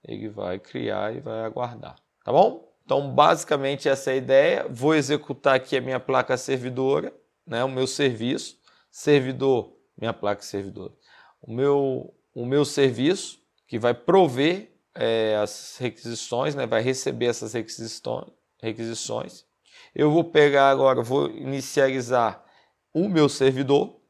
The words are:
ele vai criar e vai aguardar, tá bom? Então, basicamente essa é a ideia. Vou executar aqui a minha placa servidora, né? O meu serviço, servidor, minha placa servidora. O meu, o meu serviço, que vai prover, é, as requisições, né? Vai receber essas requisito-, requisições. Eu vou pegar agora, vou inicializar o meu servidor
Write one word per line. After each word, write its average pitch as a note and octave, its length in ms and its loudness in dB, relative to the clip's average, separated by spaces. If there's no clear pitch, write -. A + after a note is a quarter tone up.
ele A2 240 -12
vai G2 300 -8
criar G#2 580 -6
e - 40 -10
vai A2+ 220 -10
aguardar, A#2 600 -10
tá G#2+ 80 -6
bom? - 520 2
Então, C#3 300 -2
basicamente D3 760 2
essa C3+ 220 0
é C3 60 0
a - 20 0
ideia. C3+ 500 4
Vou C3+ 280 0
executar C#3 580 0
aqui C3 240 0
a B2+ 40 0
minha B2+ 180 -4
placa B2+ 360 0
servidora, C3 800 -2
né? A#2 180 -4
O C3+ 60 -2
meu C3 180 -2
serviço, B2+ 720 -4
servidor, C3 840 0
minha A2+ 140 -4
placa G2+ 300 -4
servidora. G2 520 -10
O A2+ 120 -14
meu, C#3 600 0
o A#2+ 120 -8
meu C#3 200 2
serviço, C3+ 760 0
que A#2 140 -8
vai A#2+ 140 2
prover, E3+ 840 2
é, A2 440 0
as - 400 -6
requisições, A#2+ 760 -6
né? C3 120 -4
Vai A2+ 140 0
receber B2 460 -2
essas A2+ 260 -4
requisito-, A2+ 800 -10
requisições. A2+ 840 -8
Eu D3+ 160 4
vou E3 140 2
pegar C#3+ 440 6
agora, C3+ 320 4
vou C3+ 280 0
inicializar C3 1120 -2
o F3 140 0
meu D#3 220 4
servidor C3+ 680 2